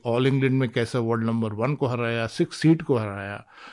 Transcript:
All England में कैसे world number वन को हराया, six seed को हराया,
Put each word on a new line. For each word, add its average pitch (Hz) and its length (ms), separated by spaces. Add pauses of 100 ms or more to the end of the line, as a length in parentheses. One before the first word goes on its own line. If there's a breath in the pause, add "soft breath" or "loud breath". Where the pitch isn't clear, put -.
All 120 220
England 135 320
में 131 100
कैसे 117 280
world 113 280
number 113 240
वन 113 260
को 143 120
हराया, 117 400
six - 300
seed 160 240
को 143 160
हराया, 101 480 (280 loud breath)